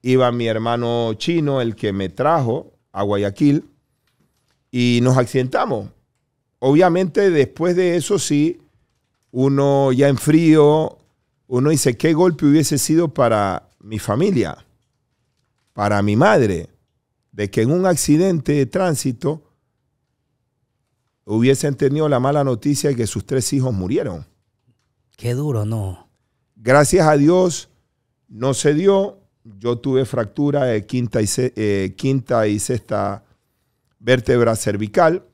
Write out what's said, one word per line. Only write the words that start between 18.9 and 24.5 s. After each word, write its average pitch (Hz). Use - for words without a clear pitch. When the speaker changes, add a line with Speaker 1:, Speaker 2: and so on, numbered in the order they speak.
Speaker 1:
hubiesen 131
tenido 147
la 131
mala 143
noticia 135
de 135
que 117
sus -
tres 131
hijos 127
murieron?". 95